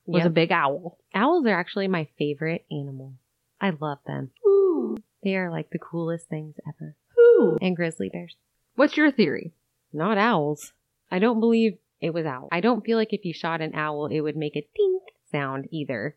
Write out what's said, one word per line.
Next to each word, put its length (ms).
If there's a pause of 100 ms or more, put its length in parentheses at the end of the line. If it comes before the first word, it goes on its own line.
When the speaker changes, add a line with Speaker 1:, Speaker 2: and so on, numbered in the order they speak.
Speaker 1:
was 160
Speaker 2:
Yep. 60
Speaker 1:
a 40
big 200
owl. 460 (160)
Speaker 2:
Owls 320
are 140
actually 280
my 200 (100)
favorite 540
animal. 420 (460)
I 200
love 280
them. 240 (160)
Speaker 1:
Ooh. 500 (260)
Speaker 2:
They 120
are, 160
like, 180
the 100
coolest 500
things 260 (120)
ever. 280 (240)
Speaker 1:
Ooh. 420
Speaker 2:
And 140
grizzly 340
bears. 260 (400)
Speaker 1:
What's 220
your 140
theory? 420 (400)
Speaker 2:
Not 240
owls. 560 (380)
I 80
don't 200
believe 380 (220)
it 140
was 120
owl. 260
I 100
don't 240
feel 120
like 160
if 120
you 80
shot 280
an 140
owl, 320
it 140
would 160
make 180
a 60 (180)
tink 200 (320)
sound 400
either. 460